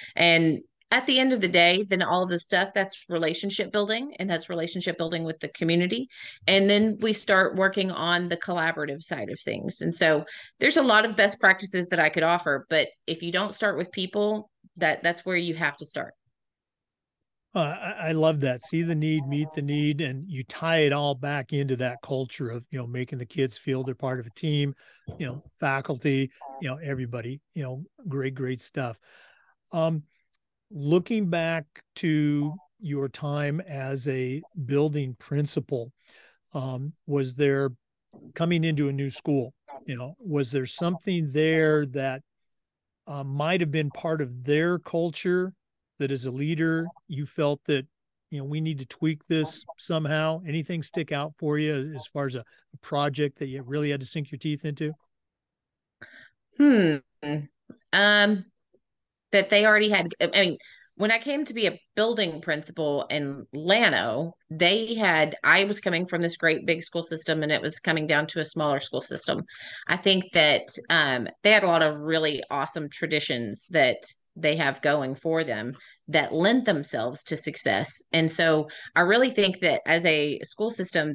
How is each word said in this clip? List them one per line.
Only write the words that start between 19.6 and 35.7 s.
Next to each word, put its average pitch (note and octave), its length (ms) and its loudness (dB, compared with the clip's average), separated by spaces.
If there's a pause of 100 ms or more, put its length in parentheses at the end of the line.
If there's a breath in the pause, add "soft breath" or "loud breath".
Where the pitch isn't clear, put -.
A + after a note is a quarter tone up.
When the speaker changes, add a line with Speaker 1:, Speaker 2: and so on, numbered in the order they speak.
Speaker 2:
need, D3 400 0
and C#3 280 -6
you C3 140 -8
tie E3 360 0
it D3 120 6
all C#3+ 240 0
back C#3+ 380 -6
into C#3 240 0
that B2 260 -4
culture C3 460 -6
of, A#2 200 -10
you C#3 80 -8
know, B2 80 -6
making B2 320 -6
the A#2+ 80 -8
kids C3 320 -2
feel C3 280 -4
they're C3 100 -6
part C3 240 -4
of A#2 60 -10
a A#2 100 -16
team, D3 400 0 (420 soft breath)
you D#3 80 -6
know, C3 160 -8 (160)
faculty, C3+ 720 0 (320 loud breath)
you C#3 60 -6
know, C3 160 -8
everybody, B2+ 560 -8 (140)
you D#3 100 -8
know, C3 220 -10 (240)
great, C3+ 260 -4
great B2+ 240 -6
stuff. A#2+ 380 -8 (760 soft breath)
Um, D#3+ 320 0 (680)
looking F3+ 560 0
back E3 360 0 (300)
to D3+ 580 2 (260)
your C#3+ 300 -4
time D3 500 -4
as C3+ 480 -8
a C3 340 -2 (220)
building C#3+ 560 0
principal, C#3 720 -4 (640 soft breath)